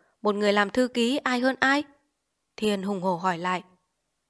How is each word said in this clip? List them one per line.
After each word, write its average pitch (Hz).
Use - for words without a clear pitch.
một 208
người 202
làm 208
thư 254
ký 247
ai 254
hơn 262
ai." 277
Thiên 202
hùng 196
hổ 185
hỏi 175
lại: 180